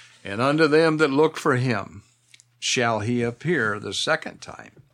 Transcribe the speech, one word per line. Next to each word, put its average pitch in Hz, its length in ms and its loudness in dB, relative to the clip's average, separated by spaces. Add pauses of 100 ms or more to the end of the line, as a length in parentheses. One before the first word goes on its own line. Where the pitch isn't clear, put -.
(240)
And 101 160 -6
unto 147 260 4
them 156 320 4
that 151 120 2
look 156 260 2
for 139 200 0
him 110 460 -4 (560)
shall 117 420 0
he 120 220 -2
appear 117 560 -2
the 104 160 -10
second - 460 -4
time - 420 -20 (120)